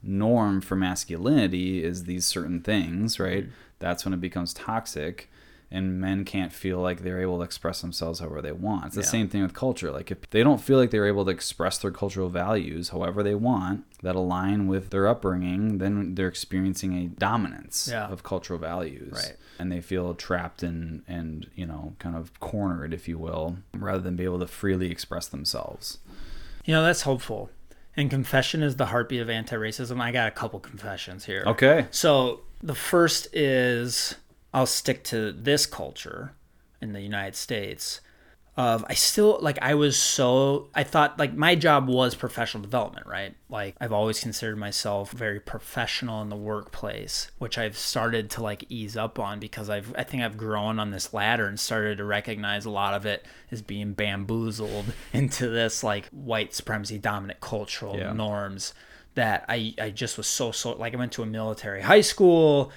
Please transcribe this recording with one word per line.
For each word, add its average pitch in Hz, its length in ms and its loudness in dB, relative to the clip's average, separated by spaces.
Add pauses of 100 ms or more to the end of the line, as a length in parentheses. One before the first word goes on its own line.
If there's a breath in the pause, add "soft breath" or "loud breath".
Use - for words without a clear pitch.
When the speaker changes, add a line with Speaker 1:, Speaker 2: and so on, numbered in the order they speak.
Speaker 1:
norm 101 580 4
for 95 160 -2
masculinity 92 1080 2
is 87 200 -4
these 90 220 -2
certain 87 340 -2
things, 98 600 0
right, 95 240 0
Speaker 2:
Mm-hmm. 127 80 -12 (280 loud breath)
Speaker 1:
that's 90 240 -2
when 95 100 -2
it 87 60 -2
becomes 90 340 -4
toxic, 95 720 -4 (420 soft breath)
and 92 300 -2
men 95 240 0
can't 92 260 -4
feel 92 300 -4
like 90 220 -2
they're 92 180 -2
able 92 160 0
to 87 80 -2
express - 380 -6
themselves 82 380 -4
however 78 200 -8
they 73 120 -6
want. 90 340 -4
It's - 80 -10
the 101 80 -2
Speaker 2:
Yeah. - 60 2
Speaker 1:
same 110 200 2
thing 101 140 0
with 92 100 0
culture. 117 380 -2
Like, 71 200 -6
if - 200 -10
they 113 120 6
don't 147 200 8
feel 135 160 6
like 123 120 6
they're 104 160 4
able 101 200 4
to 95 40 2
express - 460 -2
their 98 140 -2
cultural 95 400 -2
values 87 580 -2
however 90 340 -2
they 101 120 2
want 101 500 2 (180)
that 90 140 0
align 92 500 2
with 95 220 0
their 98 180 2
upbringing, 95 720 2
then 95 380 0
they're 95 140 0
experiencing 95 680 -2
a 90 120 -2
dominance - 840 -2
Speaker 2:
Yeah. 110 140 -4
Speaker 1:
of 92 160 -8
cultural 90 360 -6
values. 80 540 -6
Speaker 2:
Right. 55 240 -6 (220 loud breath)
Speaker 1:
And 90 120 -2
they 87 120 -2
feel 90 320 -2
trapped 85 480 -4
and, 82 440 -6
and, 80 480 -8
you 90 120 -6
know, 76 320 -10
kind 85 180 -6
of 82 240 -10
cornered, 90 540 -4
if 80 120 -10
you 82 120 -6
will, 82 400 -4 (180)
rather 95 240 -2
than 90 160 -4
be 90 80 -2
able 90 140 0
to 90 80 -2
freely 92 440 0
express - 360 -8
themselves. - 720 -6 (640 loud breath)
Speaker 2:
You 160 80 2
know, 160 100 6
that's 165 200 4
hopeful. 117 480 -2 (440 soft breath)
And 143 140 2
confession 135 540 2
is 139 140 2
the 131 100 2
heartbeat 120 340 0
of 113 80 -4
anti-racism. 113 720 -4
I 120 120 -2
got 120 160 2
a - 20 -2
couple 101 300 -6
confessions 95 640 -12
here. 98 200 -2
Speaker 1:
Okay. 135 440 6
Speaker 2:
So 131 500 4 (220)
the 151 120 -4
first - 600 4
is, 123 800 2 (400)
I'll 127 120 4
stick - 380 0
to 110 280 -2
this 123 340 2
culture - 640 -10 (480)
in 107 140 -8
the 101 80 -8
United 101 340 -4
States, - 640 -6 (560 soft breath)
of, 117 320 2
I 127 60 -4
still, - 460 6
like, 147 220 0
I 139 120 4
was 147 220 4
so, 135 800 4
I 147 100 2
thought, 147 340 4
like, 139 160 2
my 160 200 6
job 147 320 6
was 127 300 4
professional 117 460 -4
development, 104 440 -4
right? 95 300 -8 (120)
Like, 101 320 -8
I've 117 120 -4
always 107 260 2
considered 110 380 -4
myself 101 560 -4
very 107 260 -4
professional 113 840 -6
in 104 60 -6
the 104 60 -8
workplace, 104 1040 -6
which 113 180 -6
I've 110 220 -4
started 113 520 -2
to, 120 120 -6
like, 104 260 -6
ease 110 280 -8
up 110 240 -4
on 104 180 -4
because 104 320 -8
I've, 104 260 -6
I 127 60 -2
think 127 220 -4
I've 107 120 -4
grown 110 440 -2
on 104 100 -2
this 95 240 -6
ladder 110 320 2
and 101 140 -4
started 107 380 0
to 101 60 -4
recognize 104 600 -2
a 110 60 -6
lot 101 240 0
of 101 120 -2
it 101 200 -4 (240 loud breath)
is 113 120 -8
being 101 300 -6
bamboozled 104 920 -2 (140)
<laughs> - 120 -18
into 131 360 0
this, 113 360 0
like, 104 240 0
white 113 440 -4
supremacy, 107 460 -4
dominant 98 420 -4
cultural 101 560 -6
Speaker 1:
Yeah. 92 160 -4
Speaker 2:
norms 101 640 -4 (400 loud breath)
that 110 340 2
I, 113 320 -2
I 110 100 -4
just 113 260 -4
was 107 120 -4
so, 117 240 0
so, 120 240 -4
like, 113 180 -6
I - 20 -4
went 123 160 -2
to 117 120 -4
a - 20 -4
military 110 560 -4
high 208 200 10
school. 160 760 8